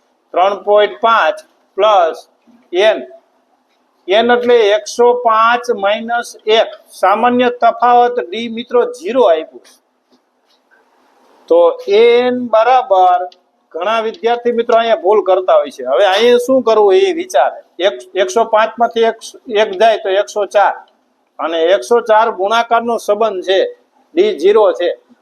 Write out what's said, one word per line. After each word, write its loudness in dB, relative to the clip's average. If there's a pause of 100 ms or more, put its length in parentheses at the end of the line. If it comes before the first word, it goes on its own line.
(300)
ત્રણ -2
પોઇન્ટ 0
પાંચ 2 (400)
પ્લસ 0 (440)
એન. 0 (1000)
એન 0
એટલે 2
એકસો 0
પાંચ 0 (140)
માઇનસ -4 (100)
એક. 2 (220)
સામાન્ય 0
તફાવત 0
ડી, -8
મિત્રો, -4
ઝીરો -4
આપ્યું. -2 (1900)
તો 4 (100)
એન 2
બરાબર, 2 (440)
ઘણા -4
વિદ્યાર્થી -4
મિત્રો 0
અહીંયા 0
ભૂલ 0
કરતા 0
હોય 2
છે. -14
હવે 0
અહીંયા 2
શું 0
કરવું 2
એ 2
વિચારે. -4
એક, -6
એકસો 0
પાંચ 0
માંથી -2
એક, 0 (420)
એક 0
જાય 2
તો -8
એકસો -4
ચાર. 0 (640)
અને -4
એકસો 2
ચાર 2
ગુણાકારનો -2
સંબંધ -4
છે, -2 (380)
ડી 0
ઝીરો 2
છે. -4 (280)